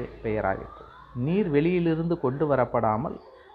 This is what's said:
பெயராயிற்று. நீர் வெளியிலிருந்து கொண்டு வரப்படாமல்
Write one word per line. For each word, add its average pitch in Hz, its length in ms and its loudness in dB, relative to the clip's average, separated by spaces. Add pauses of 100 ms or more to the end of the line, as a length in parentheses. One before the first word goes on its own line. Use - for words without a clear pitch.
(180)
பெயராயிற்று. 104 680 -2 (320)
நீர் 165 340 0
வெளியிலிருந்து 165 680 2
கொண்டு 143 300 0
வரப்படாமல் 117 680 0 (400)